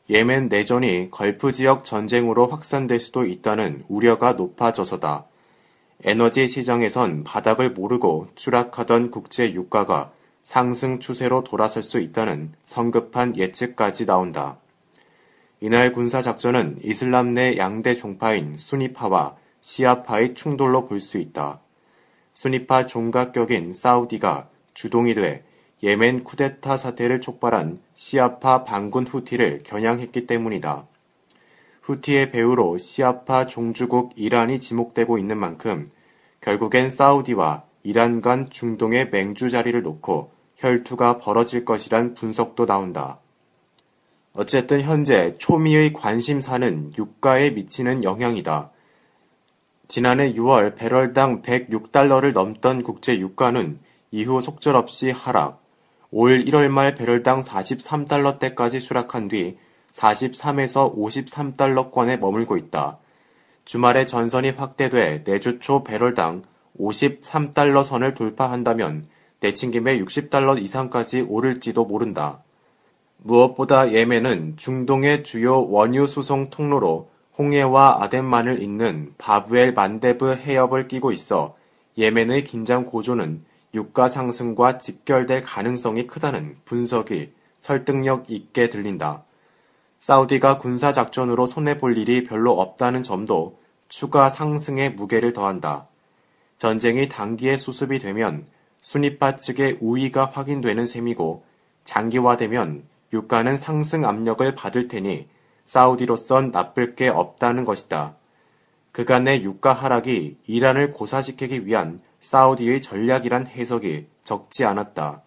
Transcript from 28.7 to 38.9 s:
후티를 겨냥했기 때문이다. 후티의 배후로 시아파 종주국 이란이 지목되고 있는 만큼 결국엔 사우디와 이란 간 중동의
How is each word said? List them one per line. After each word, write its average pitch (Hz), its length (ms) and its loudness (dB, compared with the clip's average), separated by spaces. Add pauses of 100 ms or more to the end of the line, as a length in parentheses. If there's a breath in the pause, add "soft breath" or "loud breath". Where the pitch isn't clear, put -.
후티를 120 560 -2
겨냥했기 120 640 -4
때문이다. 95 580 -4 (960 soft breath)
후티의 139 480 0
배후로 117 480 2
시아파 127 680 0
종주국 123 680 -4
이란이 117 460 0
지목되고 117 580 -2
있는 104 200 -4
만큼 85 460 -6 (560 soft breath)
결국엔 113 480 2
사우디와 131 760 2 (180)
이란 117 380 2
간 131 280 0
중동의 117 640 -2